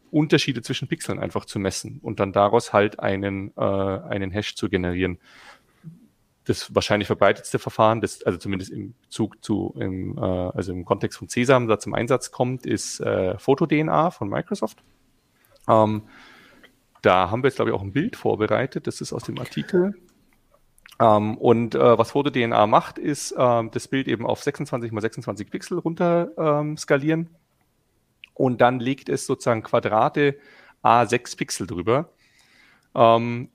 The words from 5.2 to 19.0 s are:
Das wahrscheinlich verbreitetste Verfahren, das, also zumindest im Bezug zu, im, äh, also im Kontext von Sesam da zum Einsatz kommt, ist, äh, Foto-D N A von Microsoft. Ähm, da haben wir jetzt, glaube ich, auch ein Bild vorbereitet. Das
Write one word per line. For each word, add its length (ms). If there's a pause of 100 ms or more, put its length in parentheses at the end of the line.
Das 280
wahrscheinlich 340
verbreitetste 520
Verfahren, 400
das, 240
also 140
zumindest 340
im 300
Bezug 420
zu, 340
im, 400
äh, 40
also 500
im 140
Kontext 340
von 80
Sesam 400
da 100
zum 160
Einsatz 380
kommt, 340
ist, 360
äh, 360
Foto-D 440
N 80
A 200
von 200
Microsoft. 520 (840)
Ähm, 360 (960)
da 280
haben 140
wir 60
jetzt, 80
glaube 140
ich, 40
auch 80
ein 80
Bild 240
vorbereitet. 720
Das 140